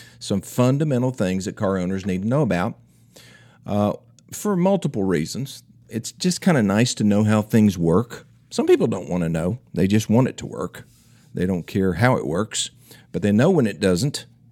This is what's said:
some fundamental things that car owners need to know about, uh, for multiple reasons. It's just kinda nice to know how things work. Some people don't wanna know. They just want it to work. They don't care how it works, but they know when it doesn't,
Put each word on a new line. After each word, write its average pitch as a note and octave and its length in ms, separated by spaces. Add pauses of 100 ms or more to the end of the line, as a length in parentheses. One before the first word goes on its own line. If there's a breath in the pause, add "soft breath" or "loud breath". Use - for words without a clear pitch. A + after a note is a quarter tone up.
(200 loud breath)
some G2 200
fundamental C3 680
things F#2+ 340
that G2 100
car G2 220
owners F#2+ 300
need F#2 160
to G#2+ 60
know C3+ 120
about, F#2+ 380 (880 soft breath)
uh, G#2 260 (400)
for G#3 220
multiple F3 480
reasons. F2+ 640 (240)
It's - 240
just - 280
kinda D#3 220
nice G#2 320
to - 80
know G#2 220
how G#2+ 180
things G#2+ 340
work. E2+ 520 (200)
Some - 160
people D#4+ 220
don't F#2+ 240
wanna F2 180
know. E2+ 300 (160)
They F2+ 140
just G#2+ 200
want B2 200
it - 80
to - 100
work. - 400 (480 soft breath)
They F2+ 120
don't F#2 200
care F#2+ 280
how A2+ 220
it A1 80
works, E2+ 460 (400 loud breath)
but F2 120
they G#2 100
know B2+ 180
when D3 160
it F2+ 140
doesn't, F#2 460 (260)